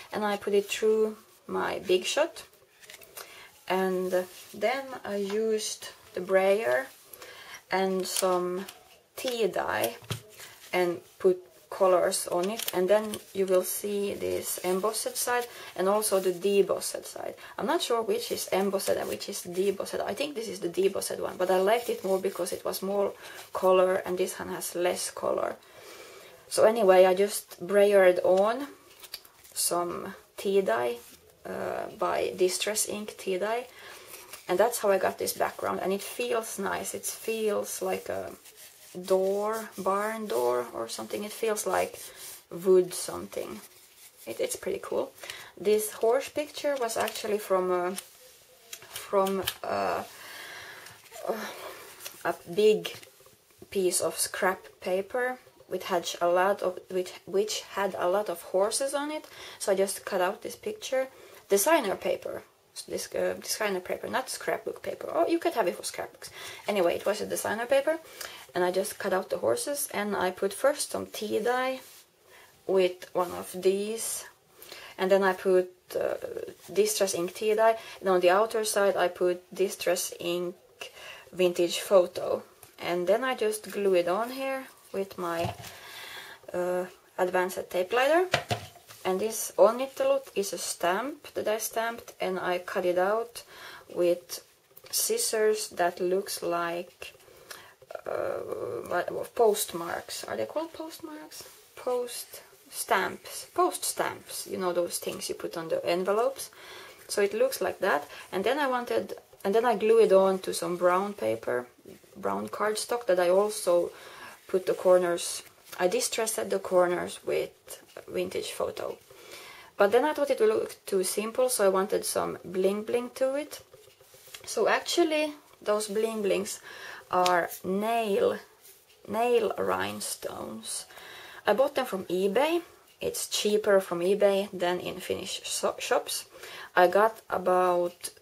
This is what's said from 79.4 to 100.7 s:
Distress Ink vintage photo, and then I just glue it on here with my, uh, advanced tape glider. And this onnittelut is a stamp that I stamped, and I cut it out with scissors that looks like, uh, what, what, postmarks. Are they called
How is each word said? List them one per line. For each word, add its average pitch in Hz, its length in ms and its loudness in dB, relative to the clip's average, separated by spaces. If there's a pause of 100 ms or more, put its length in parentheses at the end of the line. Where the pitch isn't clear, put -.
Distress 185 640 0
Ink 175 360 -4 (760)
vintage 175 480 2
photo, - 600 4 (360)
and 175 280 -2
then 226 180 4
I 262 100 0
just 214 360 -2
glue 196 240 2
it 170 140 4
on 220 220 -2
here 269 360 -6 (260)
with 196 260 -6
my, 170 360 -4 (1000)
uh, 180 340 0 (320)
advanced 185 520 0
tape 180 200 -2
glider. 302 380 4 (800)
And 185 140 0
this 220 360 -4
onnittelut 269 800 4
is 196 180 -2
a - 60 -8
stamp - 760 -4
that 196 120 -4
I 214 120 0
stamped, 233 600 -6
and 185 200 -2
I 175 180 -2
cut 185 260 -4
it 175 140 2
out 214 460 0 (500)
with 175 460 0 (500)
scissors 214 800 0
that 175 320 0
looks 185 420 0
like, 170 720 -4 (880)
uh, - 360 -4 (500)
what, 175 220 -2
what, - 240 -6
postmarks. - 880 0
Are - 120 -6
they - 80 -2
called 320 280 -6